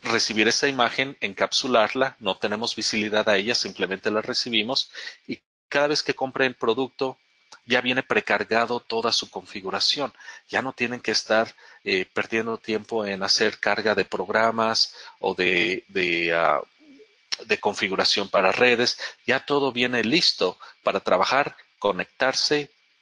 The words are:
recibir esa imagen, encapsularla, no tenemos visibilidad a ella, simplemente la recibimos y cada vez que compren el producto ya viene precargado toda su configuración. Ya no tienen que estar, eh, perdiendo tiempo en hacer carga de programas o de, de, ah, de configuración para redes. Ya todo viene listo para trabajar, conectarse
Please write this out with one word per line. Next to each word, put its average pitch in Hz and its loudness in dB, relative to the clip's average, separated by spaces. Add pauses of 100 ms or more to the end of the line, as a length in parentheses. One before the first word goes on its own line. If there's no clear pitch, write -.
recibir 110 0
esa - 2
imagen, 135 0
encapsularla, 117 0
no 98 -2
tenemos 110 -4
visibilidad 107 0
a 104 4
ella, 107 0
simplemente 98 -4
la 107 0
recibimos 117 -2 (360)
y - -8 (280)
cada 143 2
vez 147 0
que 139 -2
compren 135 0
el 123 -8
producto 127 -2 (460)
ya 123 2
viene 127 0
precargado 110 0
toda 113 -2
su - 0
configuración. 95 -4 (360)
Ya 98 -2
no 131 -4
tienen 120 -4
que 110 -2
estar, 110 0 (300)
eh, 95 0
perdiendo 113 -2
tiempo 107 -4
en 98 -4
hacer 104 2
carga 104 2
de 95 2
programas 113 0 (260)
o 95 -2
de, 92 0
de, 85 0
ah, 78 4 (840)
de - -2
configuración 98 0
para 95 2
redes. 120 2 (280)
Ya 127 0
todo 139 0
viene 120 0
listo 107 0 (240)
para 98 0
trabajar, 95 2 (220)
conectarse 131 0 (320)